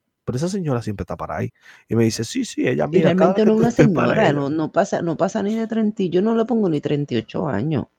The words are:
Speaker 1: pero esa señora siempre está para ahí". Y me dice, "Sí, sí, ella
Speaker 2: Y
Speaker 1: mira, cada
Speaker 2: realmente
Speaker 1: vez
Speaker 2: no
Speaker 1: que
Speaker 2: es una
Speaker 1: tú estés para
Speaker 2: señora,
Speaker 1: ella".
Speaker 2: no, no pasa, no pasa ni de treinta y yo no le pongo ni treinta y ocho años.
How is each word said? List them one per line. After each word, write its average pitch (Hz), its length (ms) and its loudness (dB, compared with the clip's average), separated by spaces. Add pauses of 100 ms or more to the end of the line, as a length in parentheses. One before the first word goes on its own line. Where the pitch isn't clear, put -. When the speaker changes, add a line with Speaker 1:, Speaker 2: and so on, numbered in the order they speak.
(240)
Speaker 1:
pero 120 140 -6
esa 160 120 -2
señora 156 320 -2
siempre 101 220 -6
está 85 140 -8
para 78 200 -8
ahí". 104 140 -4 (380)
Y 110 60 -2
me 113 80 4
dice, 113 200 0
"Sí, 247 220 -4
sí, - 220 -4
ella 143 180 0
Speaker 2:
Y 151 120 0
Speaker 1:
mira, - 180 4
cada 185 180 4
Speaker 2:
realmente 208 80 0
Speaker 1:
vez 214 40 4
Speaker 2:
no 214 60 4
Speaker 1:
que - 0 -
Speaker 2:
es 220 80 2
una 233 80 4
Speaker 1:
tú - 20 2
estés 240 260 4
para 123 180 2
Speaker 2:
señora, 208 160 4
Speaker 1:
ella". 143 40 2
Speaker 2:
no, 139 160 -2
no 156 220 -2
pasa, 208 300 0
no 165 160 -2
pasa 196 260 -2
ni 208 120 -2
de 226 120 -4
treinta 214 360 -2
y 180 60 0
yo 170 120 2
no 226 140 0
le 226 100 2
pongo 220 240 0
ni 147 120 0
treinta 143 340 -2
y - 20 2
ocho - 300 -4
años. 131 380 -2 (140)